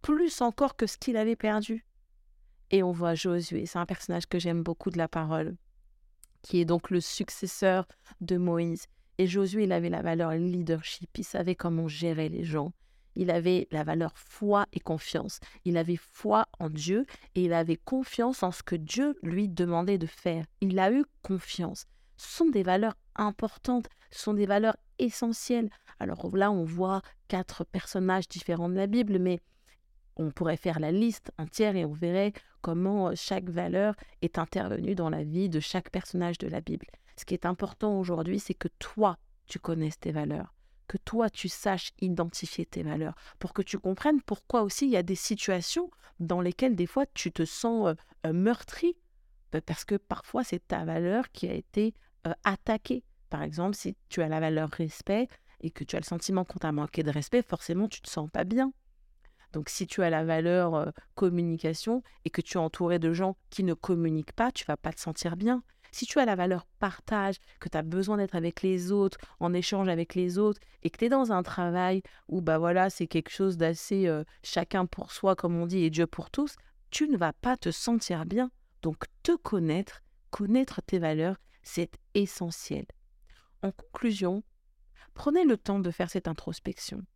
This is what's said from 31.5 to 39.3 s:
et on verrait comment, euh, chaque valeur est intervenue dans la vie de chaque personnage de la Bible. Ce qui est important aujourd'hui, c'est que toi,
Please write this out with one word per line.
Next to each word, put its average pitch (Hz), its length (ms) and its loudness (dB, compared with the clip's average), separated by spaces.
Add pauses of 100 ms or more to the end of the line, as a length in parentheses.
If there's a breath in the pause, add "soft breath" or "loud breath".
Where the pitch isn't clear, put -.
et 170 80 0
on 147 80 -4
verrait 175 400 0 (300 soft breath)
comment, 185 460 0
euh, - 60 0
chaque 185 340 -4
valeur 180 460 0 (280 loud breath)
est 170 160 -2
intervenue 170 560 -2
dans 170 160 0
la 156 140 -2
vie 175 240 0
de 156 120 0
chaque - 300 -6
personnage 175 480 -4
de - 100 -8
la - 120 -6
Bible. - 260 -8 (320 soft breath)
Ce - 60 -16
qui - 100 -4
est 170 100 -6
important 196 540 -2
aujourd'hui, 175 400 -2
c'est - 160 -4
que - 140 -6 (100)
toi, 202 400 2 (280)